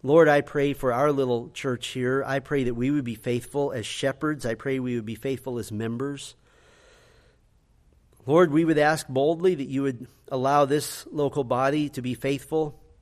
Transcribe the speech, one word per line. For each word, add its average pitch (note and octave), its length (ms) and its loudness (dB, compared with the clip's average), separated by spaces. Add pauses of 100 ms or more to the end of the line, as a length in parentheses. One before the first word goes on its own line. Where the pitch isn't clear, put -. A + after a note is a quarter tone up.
Lord, D3+ 280 8
I D3 100 6
pray C#3+ 320 0
for C3 220 0
our C#3+ 180 2
little B2 380 0
church - 380 -6
here. C3 380 -2
I C#3 140 -2
pray C3+ 240 -2
that A#2+ 120 -2
we B2 140 0
would D3 140 0
be A#2 120 -6
faithful B2+ 580 -4
as A2+ 120 -6
shepherds. C#3+ 600 -4
I A2+ 80 -2
pray C3+ 260 -4
we B2 160 -4
would A2 100 -4
be A2 100 -8
faithful B2 440 -6
as G#2+ 140 -10
members. A#2+ 640 -6 (1900)
Lord, D#3 280 6
we D#3+ 100 4
would D#3+ 140 2
ask D3 320 2
boldly E3 460 2
that C#3 120 -6
you C3+ 140 -2
would B2+ 260 -4 (240)
allow C#3 320 4
this C#3 480 -2
local C#3+ 320 0
body C3+ 460 0
to - 120 -8
be B2 120 -4
faithful C#3+ 680 -4 (220)